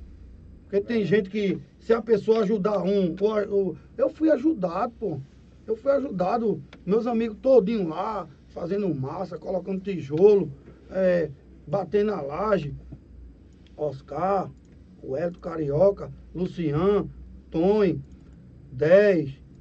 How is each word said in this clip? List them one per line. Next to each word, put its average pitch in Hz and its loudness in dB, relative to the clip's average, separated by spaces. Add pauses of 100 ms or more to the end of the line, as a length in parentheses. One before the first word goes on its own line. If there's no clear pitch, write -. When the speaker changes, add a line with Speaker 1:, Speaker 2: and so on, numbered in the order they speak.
(640)
Speaker 1:
Porque 196 -2
tem 220 -2
Speaker 2:
É. 185 0
Speaker 1:
gente 190 2
que, 196 -2 (220)
se - -2
a 233 2
pessoa 220 2
ajudar 202 0
um, 185 0
ou, 208 0
ou, 190 0 (200)
eu 262 2
fui 311 0
ajudado, 233 0
pô. 170 -4 (480)
Eu 220 -2
fui 277 0
ajudado, 214 -2 (240)
meus 214 2
amigos 226 -2
todinho 220 4
lá, 185 -6 (200)
fazendo 180 -4
massa, 160 -8
colocando 185 -6
tijolo, 180 2 (400)
é, 180 0 (360)
batendo 202 0
na 175 -6
laje. 151 -2 (1040)
Oscar, 151 -4 (520)
o 131 -6
Hélio 175 -6
Carioca, 165 0 (220)
Lucian, 175 0 (440)
Tonho, 180 2 (680)
Dez, 160 4 (260)